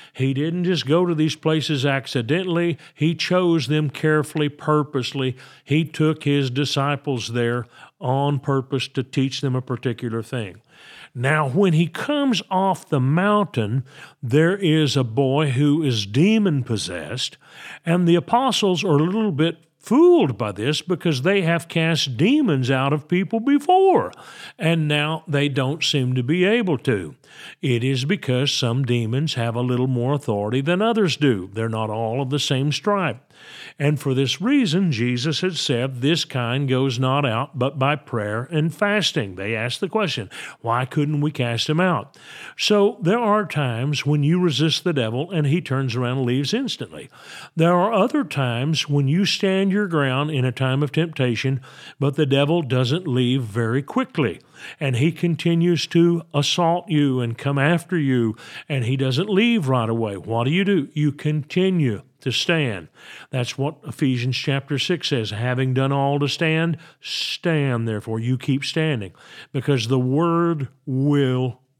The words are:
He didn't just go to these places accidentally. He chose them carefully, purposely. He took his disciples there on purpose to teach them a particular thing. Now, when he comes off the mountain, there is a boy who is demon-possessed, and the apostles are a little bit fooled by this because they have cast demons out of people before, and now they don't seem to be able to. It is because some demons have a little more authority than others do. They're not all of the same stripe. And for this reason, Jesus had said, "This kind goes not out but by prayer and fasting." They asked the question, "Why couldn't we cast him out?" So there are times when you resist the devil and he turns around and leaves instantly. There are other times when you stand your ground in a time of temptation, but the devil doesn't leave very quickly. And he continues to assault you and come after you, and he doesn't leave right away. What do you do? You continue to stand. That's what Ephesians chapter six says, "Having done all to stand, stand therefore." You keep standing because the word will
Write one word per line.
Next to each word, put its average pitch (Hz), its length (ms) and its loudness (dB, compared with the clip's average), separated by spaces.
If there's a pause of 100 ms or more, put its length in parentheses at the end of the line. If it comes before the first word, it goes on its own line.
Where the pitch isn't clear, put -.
(120)
He 135 220 -2
didn't 165 300 -2
just 165 220 0
go 170 200 4
to 170 80 0
these 156 220 0
places 151 500 0
accidentally. 151 880 0 (180)
He 160 200 0
chose 170 520 2
them 151 220 0
carefully, 156 600 0
purposely. 143 880 -2 (260)
He 156 220 0
took 156 400 0
his 143 260 2
disciples 139 800 -2
there 120 380 -2 (340)
on 139 400 0
purpose 135 480 -2
to 135 140 -4
teach 131 380 -2
them 131 140 -2
a 127 80 -2
particular 117 600 -6
thing. 107 380 -8 (540)
Now, 139 340 0
when 175 260 4
he 165 120 4
comes 277 640 -2
off 190 380 0
the 143 120 0
mountain, 139 840 0 (380)
there 160 340 4
is 156 400 2
a 131 80 2
boy 135 460 0
who 147 320 2
is 113 220 0
demon-possessed, 120 1300 0 (460)
and 175 220 2
the 170 100 6
apostles 208 680 0
are 151 140 4
a 151 40 4
little 202 300 0
bit 160 260 0 (200)
fooled 285 580 4
by 107 140 -4
this 113 320 -2
because 160 400 -2
they 190 200 2
have 165 260 0
cast 160 480 0
demons 160 560 2
out 135 200 2
of 151 140 -2
people 185 320 0
before, 294 720 4 (460)
and 160 300 0
now 151 400 0
they 143 200 2
don't 139 360 -2
seem 127 280 0
to 127 120 0
be 175 200 2
able 196 320 2
to. 92 380 -2 (480)
It 123 220 0
is 131 200 0
because 139 460 0
some 127 340 0
demons 123 500 -2
have 117 200 -2
a 120 60 -4
little 123 260 0
more 127 280 0
authority 110 460 -2
than 175 220 0
others 214 340 2
do. 104 360 2
They're 113 160 -4
not 110 220 -4
all 113 300 -4
of 131 100 -4
the 143 100 -2
same 139 320 0
stripe. 180 500 -2 (560)
And 147 220 0
for 135 140 -2
this 131 260 0
reason, 202 500 2
Jesus 123 520 -2
had 185 140 -2
said, 127 440 -2
"This 160 240 2
kind 127 420 -2
goes 127 320 0
not 131 280 2
out 123 320 -2
but 135 200 -2
by 139 160 2
prayer 110 560 -6
and 160 240 0
fasting." 165 600 -2
They 101 200 -6
asked 117 260 -4
the 185 100 -4
question, 147 400 -4 (320)
"Why 120 240 0
couldn't 147 340 -2
we 147 100 0
cast 117 380 -2
him 156 100 0
out?" 175 380 0 (400)
So 202 460 2
there 190 160 2
are 214 260 2
times 135 600 -2
when 147 160 2
you 170 180 4
resist 156 420 2
the 175 120 -2
devil 127 360 -2
and 156 160 0
he 156 140 2
turns 131 340 -4
around 127 240 -2
and 127 80 0
leaves 131 280 0
instantly. 127 560 -6 (440)
There 165 200 4
are 190 180 2
other 233 320 2
times 135 640 -2
when 143 180 2
you 175 200 2
stand 190 440 0
your 208 160 0
ground 147 440 0
in 131 160 0
a 123 60 0
time 131 300 0
of 139 80 -2
temptation, 135 720 0 (400)
but 139 160 0
the 156 80 2
devil 143 380 2
doesn't 131 440 0
leave 127 360 0
very 117 400 -2
quickly. 143 580 -2 (400)
And 135 160 -2
he 156 160 2
continues 170 760 0
to 170 340 4 (100)
assault 170 560 0
you 143 320 2
and 117 160 -4
come 143 220 -2
after 165 400 0
you, 123 360 2 (320)
and 135 180 -2
he 131 120 0
doesn't 135 320 0
leave 214 400 2
right 117 220 2
away. 110 260 -2
What 110 280 -2
do 139 60 0
you 185 140 2
do? 180 300 2
You 147 180 0
continue 151 880 0 (200)
to 127 120 -4
stand. 117 560 -2 (420)
That's - 280 -4
what 143 180 -4 (100)
Ephesians 127 500 -2
chapter 139 420 -4
six - 300 -2
says, 110 220 -2
"Having 127 440 -2
done 135 180 2
all 139 280 0
to 143 80 0
stand, 160 500 0 (220)
stand 139 880 -2
therefore." 110 320 -4
You 123 200 -2
keep 143 260 -2
standing 143 480 -2 (400)
because 127 360 0
the 131 120 2
word 165 680 0 (180)
will 131 720 0 (180)